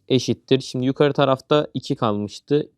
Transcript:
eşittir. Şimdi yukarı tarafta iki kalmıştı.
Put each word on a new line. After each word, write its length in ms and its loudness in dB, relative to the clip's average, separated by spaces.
eşittir. 520 0
Şimdi 260 -6
yukarı 260 2
tarafta 640 0
iki 220 -6
kalmıştı. 800 -2